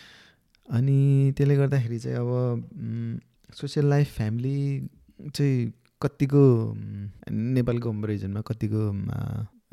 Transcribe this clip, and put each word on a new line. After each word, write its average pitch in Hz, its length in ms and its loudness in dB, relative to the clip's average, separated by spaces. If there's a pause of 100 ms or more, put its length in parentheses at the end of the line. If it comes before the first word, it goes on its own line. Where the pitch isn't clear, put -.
(720)
अनि 139 640 4
त्यसले 143 200 4
गर्दाखेरि 135 420 0
चाहिँ 123 200 -6
अब, 120 80 -4 (480)
उम्, 117 440 -6 (360)
सोसियल 143 320 -2
लाइफ, 143 300 2
फ्यामिली 135 720 -2 (460)
चाहिँ 127 380 0 (300)
कतिको, 135 680 6
उम्, 104 380 -10 (220)
नेपालको 120 760 -2
रिजनमा 101 340 -4
कतिको, 107 500 -2
उम्, 98 200 -4
अ, 104 360 -6 (260)